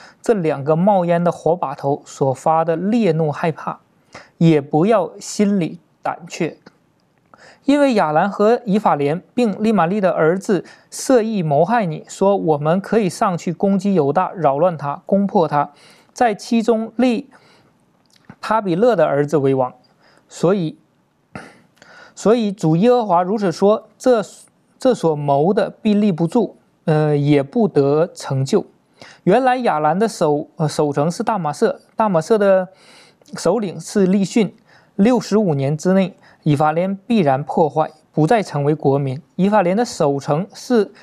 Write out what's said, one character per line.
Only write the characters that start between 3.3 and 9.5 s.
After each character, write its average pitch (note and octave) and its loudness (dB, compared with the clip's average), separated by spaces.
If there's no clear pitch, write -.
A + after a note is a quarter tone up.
怕， - -12
也 E3 4
不 D3+ 0
要 G#3 0
心 G3+ -2
里 E3 -6
胆 - -8
怯。” D3+ -6
因 C#4+ 2
为 C#4 2
亚 F3 0
兰 F3 2
和 G#3+ 2
以 G3+ 0
法 F3+ 2
莲 C#3+ -2
并 A#3 -2